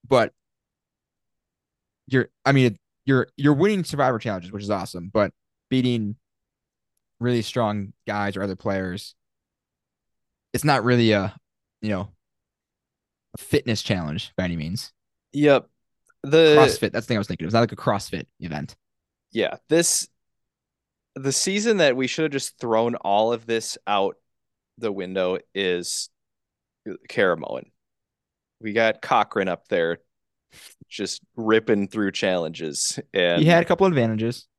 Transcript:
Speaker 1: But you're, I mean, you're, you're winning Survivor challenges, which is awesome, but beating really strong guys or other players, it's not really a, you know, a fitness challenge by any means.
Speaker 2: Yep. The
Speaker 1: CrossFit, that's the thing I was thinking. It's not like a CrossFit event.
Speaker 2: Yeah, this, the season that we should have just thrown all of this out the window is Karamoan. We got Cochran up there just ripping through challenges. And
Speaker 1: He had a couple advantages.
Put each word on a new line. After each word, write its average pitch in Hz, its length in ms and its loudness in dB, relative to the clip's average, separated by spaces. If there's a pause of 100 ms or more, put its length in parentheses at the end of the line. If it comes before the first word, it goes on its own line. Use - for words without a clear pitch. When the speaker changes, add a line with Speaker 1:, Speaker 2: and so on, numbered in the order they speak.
Speaker 1:
But 120 260 2 (1700)
you're, 123 220 2 (160)
I 135 60 4
mean, 127 260 4 (280)
you're, 131 220 2 (100)
you're 143 160 4
winning 185 300 2
Survivor 131 340 0
challenges, 95 340 -6
which 101 120 -10
is 104 80 -4
awesome, 90 400 -6
but 104 200 2 (380)
beating 120 460 0 (1040)
really 120 240 0
strong 104 500 -4 (140)
guys 101 280 -2
or 95 60 -6
other 98 140 -4
players, 95 580 -6 (1400)
it's 123 100 -4
not 135 200 2
really 120 280 4
a, 98 240 0 (460)
you 107 80 -6
know, 90 200 -4 (1300)
a - 20 -16
fitness - 460 -2
challenge 85 520 -6
by 92 100 -4
any 87 100 -4
means. 82 360 -8 (420)
Speaker 2:
Yep. 143 360 2 (540)
The 151 340 6
Speaker 1:
CrossFit, 123 340 4
that's 113 140 -4
the - 40 -18
thing 117 80 0
I - 20 0
was 101 80 -4
thinking. 165 180 -8
It's 101 80 -4
not 117 60 4
like 117 120 2
a - 40 -12
CrossFit - 500 -4 (140)
event. 76 360 -10 (560)
Speaker 2:
Yeah, - 260 -2 (120)
this, - 380 0 (1080)
the 135 160 -4
season 208 460 0
that 139 180 4
we 131 120 -2
should 160 160 -2
have 151 80 -2
just - 260 -8
thrown 117 380 0
all 107 360 0
of 113 140 -6
this 113 400 -4
out 98 300 0 (640)
the 110 120 -4
window 92 460 -4 (160)
is 90 560 -4 (1000)
Karamoan. 85 600 -2 (920)
We 110 140 -10
got 113 300 0
Cochran 104 440 0
up 87 200 -6
there 85 320 -2 (880)
just - 320 -10 (140)
ripping 110 520 2
through 101 260 -4
challenges. 82 840 -4 (140)
And 87 280 2
Speaker 1:
He 156 60 4
had 170 140 6
a 170 60 -2
couple 180 180 2
advantages. 117 600 -2 (120)